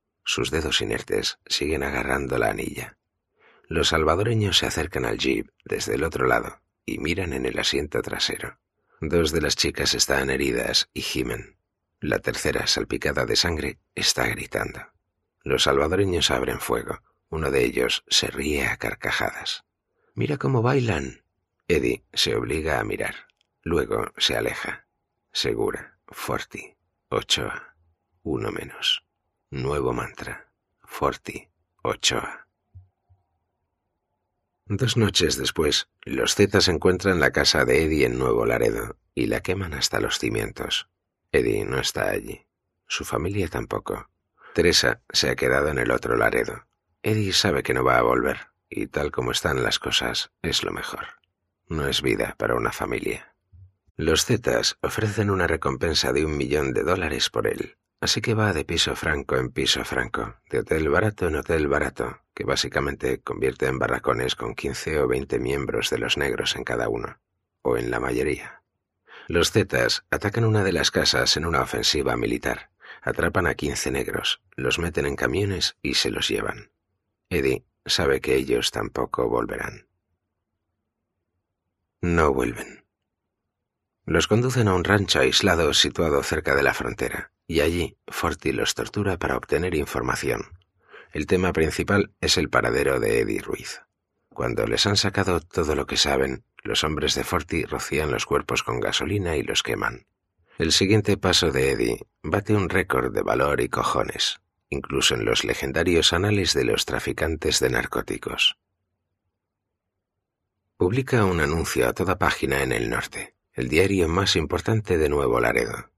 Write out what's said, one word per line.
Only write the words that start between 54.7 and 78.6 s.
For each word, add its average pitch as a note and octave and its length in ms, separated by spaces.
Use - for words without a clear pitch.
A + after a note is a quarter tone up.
ofrecen G2+ 480
una F#2 160
recompensa C#2 640
de D2 120
un D#2 120
millón C#2 360
de G1+ 100
dólares E2 480
por A1 160
él, - 300
así - 200
que A2 140
va G#2+ 180
de D2 120
piso D#2 320
franco C#2+ 400
en C2 160
piso C2 320
franco, A#1+ 520
de C2+ 100
hotel D#2 280
barato F#2 400
en D2+ 80
hotel D2+ 320
barato, C#2 540
que - 100
básicamente C2+ 760
convierte C2 460
en C2 120
barracones B1 560
con A#1 220
quince D2 420
o C2+ 80
veinte B1+ 320
miembros B1 520
de - 80
los - 180
negros - 400
en B1+ 80
cada A#1+ 240
uno, A#1 320
o B1 140
en A#1+ 160
la A#1+ 80
mayoría. C2 640
Los E2 240
Zetas B1+ 580
atacan G#2 340
una G#2+ 200
de F#2+ 80
las - 180
casas - 460
en D#2 100
una D2+ 160
ofensiva B1 540
militar. A#1+ 540
Atrapan E2+ 460
a C#2+ 80
quince C#2+ 380
negros, - 500
los C2 240
meten D#2+ 260
en C#2+ 80
camiones E2+ 680
y C#2 120
se - 160
los A1+ 180
llevan. - 440
Eddie C2+ 360
sabe C#2 340
que C2 140
ellos B1+ 380